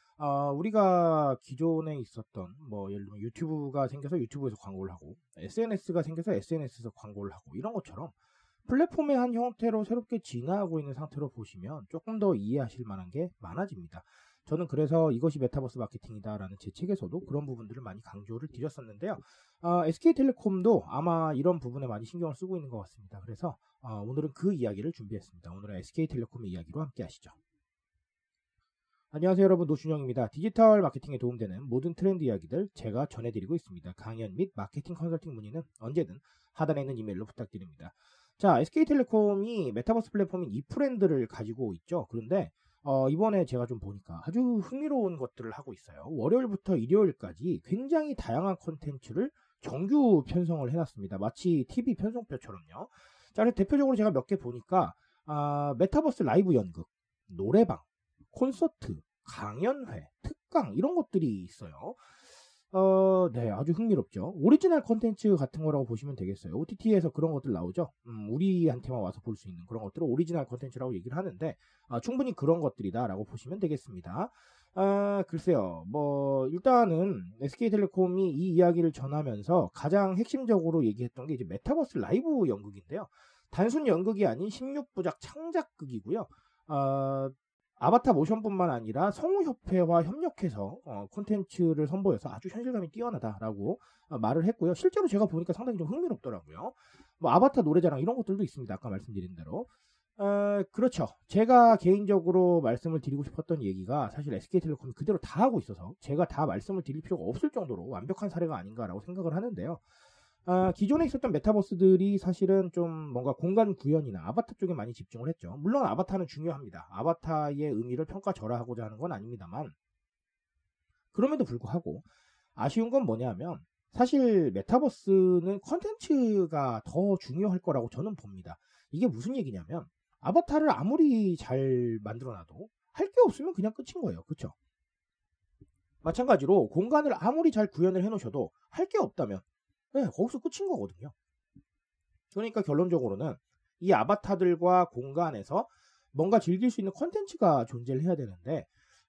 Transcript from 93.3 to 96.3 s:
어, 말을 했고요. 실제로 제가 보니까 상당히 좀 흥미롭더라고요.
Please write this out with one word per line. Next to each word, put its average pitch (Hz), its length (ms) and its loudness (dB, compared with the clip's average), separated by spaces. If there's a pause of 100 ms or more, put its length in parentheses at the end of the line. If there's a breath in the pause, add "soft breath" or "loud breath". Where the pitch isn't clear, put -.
어, 147 80 -6
말을 127 280 2
했고요. 175 280 0
실제로 370 320 2
제가 202 200 2
보니까 170 260 -2
상당히 233 260 -6
좀 160 100 -4
흥미롭더라고요. 135 840 -8 (440 soft breath)